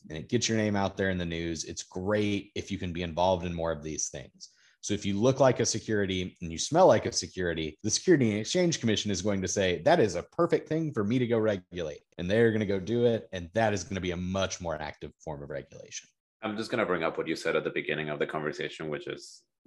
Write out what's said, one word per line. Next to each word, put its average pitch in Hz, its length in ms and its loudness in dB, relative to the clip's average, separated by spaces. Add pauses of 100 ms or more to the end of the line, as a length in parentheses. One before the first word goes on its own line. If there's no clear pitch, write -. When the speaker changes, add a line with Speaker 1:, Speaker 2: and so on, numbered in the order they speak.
Speaker 1:
and 78 80 -8
it - 120 -10
gets 117 180 2
your 110 100 2
name 107 200 2
out 98 180 0
there 95 140 0
in 90 80 0
the 87 80 -2
news. 82 400 -4
It's - 180 -10
great 101 720 -2
if 98 160 -8
you 95 60 -2
can 87 160 -6
be 87 80 -4
involved 87 440 2
in 87 80 -4
more 82 200 -2
of 73 100 -6
these 76 240 -6
things. - 440 -14 (300)
So - 120 -4
if 95 120 -2
you 101 140 0
look 131 220 4
like 127 180 6
a 113 60 0
security 95 760 -2
and 85 80 -6
you 82 80 -6
smell 170 300 6
like 113 180 6
a 95 60 -2
security, 82 720 -4
the 104 60 -2
Security 135 420 4
and 104 80 0
Exchange 170 400 0
Commission 104 320 0
is 90 100 -2
going 98 200 0
to 92 60 -2
say, 90 340 2
"That 160 180 4
is 101 160 2
a 85 80 -4
perfect - 460 0
thing 156 240 -2
for 107 100 0
me 117 160 2
to 120 80 2
go 117 100 2
regulate." 90 640 -2 (140)
And 87 140 -2
they're 113 220 6
gonna 107 120 2
go 98 140 0
do 117 260 2
it. 117 280 2
And 85 220 -8
that 110 180 4
is 90 100 -2
gonna 95 160 -6
be 87 120 -2
a 85 60 -4
much 92 440 -2
more 78 200 -4
active 76 380 -10
form 73 240 -10
of 69 60 -10
regulation. - 580 -12 (340)
Speaker 2:
I'm 104 140 -4
just 110 160 -6
gonna 110 140 0
bring 85 180 0
up 78 140 -2
what 80 100 -2
you 80 80 -2
said 78 220 0
at 76 80 0
the 78 40 -4
beginning 76 380 -4
of 73 120 -4
the 78 60 -2
conversation, 76 640 -6
which 73 200 -6
is, - 340 -12 (260)